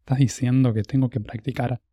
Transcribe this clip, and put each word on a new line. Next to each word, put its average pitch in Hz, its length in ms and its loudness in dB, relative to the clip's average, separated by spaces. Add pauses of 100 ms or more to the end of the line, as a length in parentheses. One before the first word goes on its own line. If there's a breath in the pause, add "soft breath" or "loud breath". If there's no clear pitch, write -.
¿Estás 131 180 -2
diciendo 123 560 2
que 107 80 0
tengo 131 280 0
que - 100 -4
practicar 120 600 -6 (120)